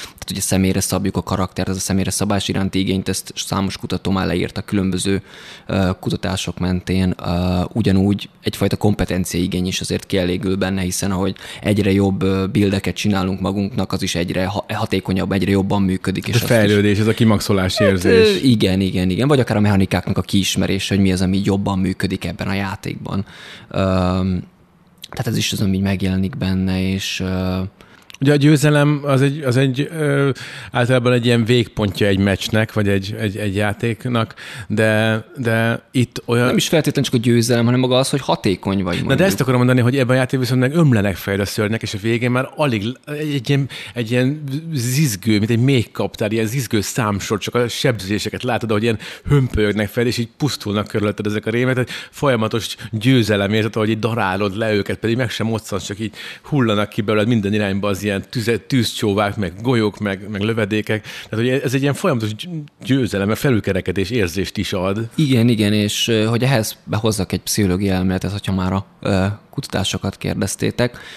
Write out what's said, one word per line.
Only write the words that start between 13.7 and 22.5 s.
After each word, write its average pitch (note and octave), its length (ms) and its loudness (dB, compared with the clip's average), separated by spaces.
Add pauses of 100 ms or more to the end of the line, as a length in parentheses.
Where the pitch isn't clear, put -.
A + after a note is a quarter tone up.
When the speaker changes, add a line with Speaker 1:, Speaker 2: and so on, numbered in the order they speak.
Speaker 1:
az F2+ 100 -4
is F#2 120 -2
egyre F2+ 320 -2
ha-, G2+ 180 -4 (100)
hatékonyabb, F#2+ 580 -2
egyre G2 180 0
jobban G2 320 2
működik, F#2+ 460 -2
és G#2 60 -2
Speaker 2:
Ez A#2 60 4
a - 40 -2
Speaker 1:
azt - 80 2
is A#2 60 6
Speaker 2:
fejlődés, G#2 400 4
ez G#2+ 80 2
a A2 80 2
kimaxolási G2+ 680 2
Speaker 1:
Hát, G2 100 6
Speaker 2:
érzés. F#2 200 2 (300)
Speaker 1:
ö, - 40 2
igen, G#2 340 4
igen, F#2 300 0
igen. G#2 180 2
Vagy C#3+ 120 4
akár A2 160 0
a G#2 40 2
mechanikáknak F#2+ 580 2
a F2+ 40 0
kiismerése, F#2+ 720 0
hogy G2 100 4
mi F#2+ 80 4
az, F2+ 100 0
ami F#2+ 220 2
jobban G2 340 0
működik F#2+ 460 -2
ebben E2+ 240 -6
a G2 60 -2